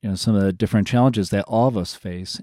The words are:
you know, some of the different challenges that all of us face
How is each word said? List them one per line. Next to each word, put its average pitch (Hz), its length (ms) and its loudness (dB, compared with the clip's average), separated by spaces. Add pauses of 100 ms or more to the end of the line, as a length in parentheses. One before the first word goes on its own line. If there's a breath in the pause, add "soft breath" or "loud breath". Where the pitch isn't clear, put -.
you 104 80 -4
know, 98 40 -2
some 110 200 0
of 101 80 2
the 98 100 2
different 101 340 0
challenges 123 440 2
that 101 160 0
all 117 220 2
of 123 80 -2
us 90 180 -4
face 92 480 -10